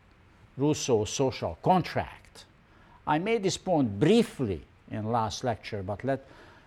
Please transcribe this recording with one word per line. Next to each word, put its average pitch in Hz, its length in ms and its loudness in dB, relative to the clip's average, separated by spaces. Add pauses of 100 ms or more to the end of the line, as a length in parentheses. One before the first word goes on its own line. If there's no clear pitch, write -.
(580)
Rousseau's 127 520 2
social 107 520 -2
contract. - 840 -2 (600)
I 151 140 0
made 220 240 0
this 190 140 0
point 131 420 0
briefly 135 600 2 (280)
in 110 220 -4
last 113 320 -2
lecture, 107 400 -4
but 98 220 -6
let, 135 200 -2 (420)